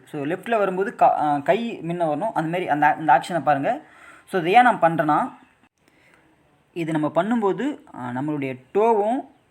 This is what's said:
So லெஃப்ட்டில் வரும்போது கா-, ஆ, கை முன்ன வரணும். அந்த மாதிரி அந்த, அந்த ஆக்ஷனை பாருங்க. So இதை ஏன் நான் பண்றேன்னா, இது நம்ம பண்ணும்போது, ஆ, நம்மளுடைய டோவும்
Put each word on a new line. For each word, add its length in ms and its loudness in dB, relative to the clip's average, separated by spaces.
So 180 -8
லெஃப்ட்டில் 340 -2
வரும்போது 400 -2
கா-, 40 2
ஆ, 360 2
கை 420 -2
முன்ன 200 -6
வரணும். 340 -2
அந்த 80 -2
மாதிரி 260 -4
அந்த, 180 2
அந்த 260 2
ஆக்ஷனை 300 0
பாருங்க. 380 0
So 160 -4
இதை 120 0
ஏன் 100 8
நான் 180 2
பண்றேன்னா, 520 0
இது 200 -6
நம்ம 220 0
பண்ணும்போது, 640 0
ஆ, 140 -10
நம்மளுடைய 520 -6
டோவும் 580 0